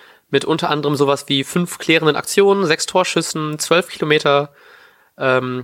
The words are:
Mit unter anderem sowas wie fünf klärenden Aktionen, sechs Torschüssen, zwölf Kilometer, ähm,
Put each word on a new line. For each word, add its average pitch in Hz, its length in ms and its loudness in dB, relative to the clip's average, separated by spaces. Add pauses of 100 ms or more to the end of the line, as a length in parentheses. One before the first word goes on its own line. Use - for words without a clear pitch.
(300)
Mit 139 140 0
unter 156 260 -2
anderem 147 260 -2
sowas 139 320 0
wie 139 160 -2
fünf - 340 -4
klärenden 156 380 2
Aktionen, 196 500 2
sechs 160 200 0
Torschüssen, 160 720 -2
zwölf 175 300 0
Kilometer, 151 640 0 (640)
ähm, 127 480 -2